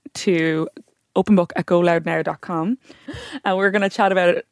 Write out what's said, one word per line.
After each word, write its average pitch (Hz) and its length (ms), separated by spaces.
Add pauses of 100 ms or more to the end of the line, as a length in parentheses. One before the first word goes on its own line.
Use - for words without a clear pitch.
(140)
to 160 560 (460)
open 196 200
book 175 200
at 175 100
go 175 140
loud 170 260
now 165 160
dot 160 200
com. 180 360 (680)
And 190 140
we're 196 140
gonna 196 180
chat 196 220
about 180 180
it - 220